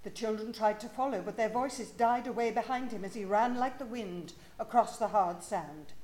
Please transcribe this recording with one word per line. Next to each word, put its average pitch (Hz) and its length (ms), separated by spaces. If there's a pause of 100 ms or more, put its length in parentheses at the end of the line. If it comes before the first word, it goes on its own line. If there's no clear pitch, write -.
The 202 80
children 220 420
tried 214 280
to 240 80
follow, 254 320
but 196 160
their 220 120
voices 247 420
died 240 360
away 233 240
behind 240 420
him 196 120
as 190 100
he 214 100
ran 220 320
like 254 220
the 277 80
wind 190 460 (260)
across 226 380
the 214 120
hard 175 340
sand. 151 500 (120)